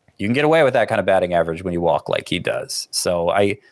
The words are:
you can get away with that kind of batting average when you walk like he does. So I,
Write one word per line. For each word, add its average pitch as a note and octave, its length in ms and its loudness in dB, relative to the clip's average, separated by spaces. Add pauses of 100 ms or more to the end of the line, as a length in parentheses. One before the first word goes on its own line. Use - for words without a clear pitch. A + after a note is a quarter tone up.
(180)
you G2 80 -4
can A2+ 80 -2
get D3 100 2
away D#3+ 180 4
with C3 120 4
that A2+ 140 2
kind A2 120 0
of F#2 40 -4
batting F#2 300 2
average E2+ 300 0
when F#2 100 0
you E2+ 60 -2
walk D#2+ 280 0
like G1+ 200 -4
he F2+ 100 -2
does. - 540 -6
So F2 380 -2
I, G2+ 280 0 (140)